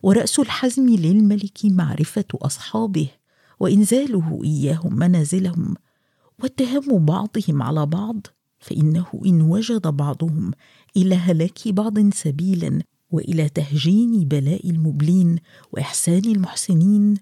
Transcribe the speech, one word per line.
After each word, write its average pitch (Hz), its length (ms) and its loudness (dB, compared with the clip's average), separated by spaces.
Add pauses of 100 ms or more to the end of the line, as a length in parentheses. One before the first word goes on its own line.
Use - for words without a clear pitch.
ورأس 202 360 2
الحزم 254 500 0
للملك 202 760 2
معرفة 180 680 0
أصحابه، 190 760 -4 (520)
وإنزاله 202 840 0
إياهم 151 520 -2
منازلهم، 175 800 0 (640)
واتهام 262 680 -2
بعضهم 170 560 -2
على 147 240 -2
بعض، 202 420 -6 (320)
فإنه 156 460 0 (200)
إن 170 160 4
وجد 202 460 2
بعضهم 147 640 -2 (460)
إلى 185 180 4
هلاك 175 520 0
بعض 208 460 2
سبيلا، 160 680 -2 (300)
وإلى 160 380 0
تهجين 165 800 2
بلاء 147 420 0
المبلين، 165 680 2 (360)
وإحسان 175 540 -2
المحسنين 208 960 2